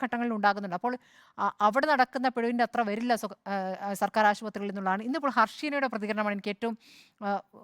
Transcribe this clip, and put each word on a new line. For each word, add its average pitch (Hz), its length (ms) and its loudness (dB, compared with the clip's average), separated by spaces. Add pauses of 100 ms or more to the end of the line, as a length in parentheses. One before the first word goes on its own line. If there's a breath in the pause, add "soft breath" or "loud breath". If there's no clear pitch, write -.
ഘട്ടങ്ങളിലും 240 320 -2
ഉണ്ടാകുന്നുണ്ട്. 202 400 0
അപ്പോൾ, 247 220 -2 (420 soft breath)
ആ, 202 220 -2
അവിടെ 226 260 4
നടക്കുന്ന 262 420 2
പിഴവിൻ്റെ 240 340 0
അത്ര 226 180 -2
വരില്ല 226 340 0
സ്വ-, 208 220 -6 (100)
ആ, 196 80 -4 (300)
ആ, 202 80 -4
സർക്കാർ 208 320 2
ആശുപത്രികളിൽ 208 460 0
എന്നുള്ളതാണ്. 196 320 -2
ഇന്നിപ്പോൾ 277 340 -2
ഹർഷീനയുടെ 277 500 2
പ്രതികരണമാണ് 214 460 -2
എനിക്ക് 202 160 -6
ഏറ്റവും, 220 280 -4 (480 loud breath)
ആ, 202 160 -2 (220)